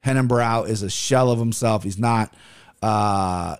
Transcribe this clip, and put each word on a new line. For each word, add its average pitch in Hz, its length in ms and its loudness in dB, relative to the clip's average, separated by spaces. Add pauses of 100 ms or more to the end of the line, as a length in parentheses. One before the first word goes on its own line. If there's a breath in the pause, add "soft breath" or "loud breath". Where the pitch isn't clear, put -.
Renan 131 220 2
Barão 117 380 2
is 104 160 -2
a 98 60 -6
shell 127 420 2
of 117 80 2
himself. 113 440 0
He's 98 160 -6
not, 113 340 0 (480 loud breath)
uh, 98 800 0